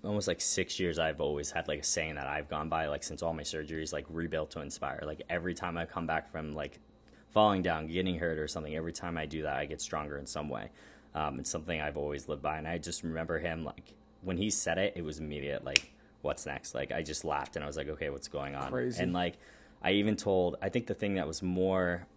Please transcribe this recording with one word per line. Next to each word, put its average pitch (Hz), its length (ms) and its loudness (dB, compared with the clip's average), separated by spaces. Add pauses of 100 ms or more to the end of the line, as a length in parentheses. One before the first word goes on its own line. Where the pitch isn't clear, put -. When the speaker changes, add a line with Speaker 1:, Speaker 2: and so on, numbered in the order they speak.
Speaker 1:
almost, 104 260 2
like, 87 120 0
six - 400 2
years, 85 200 2
I've 78 200 2
always 73 300 2
had, 82 180 -2
like, 73 120 0
a - 40 -6
saying 80 300 0
that 69 140 -4
I've 73 200 -4
gone 78 200 -2
by, 80 180 2
like, 73 160 -2
since 80 200 -6
all 82 120 2
my 76 80 -4
surgeries, 78 500 -4
like, 71 160 -4
"Rebuild 80 440 -2
to 82 80 -6
inspire." 69 440 -4
Like, 76 240 -6
every 87 240 0
time 85 240 -4
I 85 80 -2
come 85 220 -4
back 80 240 0
from, 78 220 -6
like, 73 260 -6 (540)
falling 104 280 8
down, 80 280 0
getting 90 300 2
hurt 82 200 2
or 76 100 -2
something, 78 260 -4
every 82 200 -2
time 85 240 -4
I 78 80 -2
do 78 160 -4
that, 71 160 0
I 73 80 0
get 73 160 -6
stronger 76 340 -4
in 71 80 -6
some 76 240 -4
way. 57 220 -4 (440)
Um, 76 260 0
it's - 100 -4
something 80 320 -2
I've 73 160 -2
always 73 300 -2
lived 76 120 -4
by. 76 160 0
And 78 120 -6
I 85 100 -2
just 80 240 -4
remember 80 380 -2
him, 82 240 -2
like, - 280 -10 (300)
when 90 160 0
he 104 100 2
said 87 300 2
it, 98 180 4
it 87 80 -4
was 76 140 -4
immediate, 73 460 -2
like, - 260 4 (320)
"What's 71 240 0
next?" 69 280 -6
Like, 67 180 0
I 82 100 0
just 78 220 -2
laughed 71 320 -2
and 76 80 -2
I - 40 -4
was 73 80 -4
like, 71 120 -2
"Okay, 76 200 -2
what's 69 200 -6
going 71 260 -4
on?" 67 160 -4
Speaker 2:
Crazy. 123 320 0
Speaker 1:
And, 90 100 2
like, 90 240 2 (460)
I 92 100 4
even 104 240 6
told, 90 460 4
I 98 60 0
think 117 180 0
the 98 80 0
thing 101 200 0
that 87 120 2
was 90 160 -4
more 90 640 4 (100)